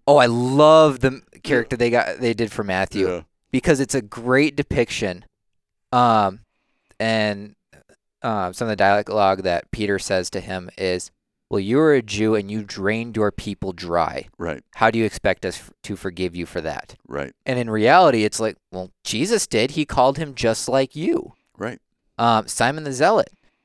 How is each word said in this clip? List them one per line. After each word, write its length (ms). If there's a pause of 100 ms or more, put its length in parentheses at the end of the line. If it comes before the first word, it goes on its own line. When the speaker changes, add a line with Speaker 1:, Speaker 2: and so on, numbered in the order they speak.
Speaker 1:
Oh, 100
I 100
love 760
the 80
m-, 140 (100)
Speaker 2:
Yeah. 80
Speaker 1:
character 360
they 140
got, 280
they 160
did 160
for 140
Matthew 440
Speaker 2:
Yeah. 140 (280)
Speaker 1:
because 280
it's 160
a 80
great 540
depiction. 720 (640)
Um, 480 (580)
and, 560 (680)
um, 320
some 120
of 40
the 60
dialogue 640
that 280
Peter 280
says 320
to 100
him 380
is, 320 (400)
"Well, 100
you 200
are 120
a 80
Jew 340
and 160
you 120
drained 540
your 160
people 420
dry. 540 (100)
Speaker 2:
Right. 260 (120)
Speaker 1:
How 140
do 80
you 60
expect 400
us 140
f-, 120 (120)
to 140
forgive 380
you 120
for 160
that?" 320 (120)
Speaker 2:
Right. 280 (100)
Speaker 1:
And 140
in 100
reality, 560
it's 160
like, 160 (140)
"Well, 220 (120)
Jesus 420
did. 260
He 120
called 320
him 180
just 360
like 260
you." 380 (240)
Speaker 2:
Right. 220 (360)
Speaker 1:
Um, 320
Simon 360
the 100
Zealot. 360 (340)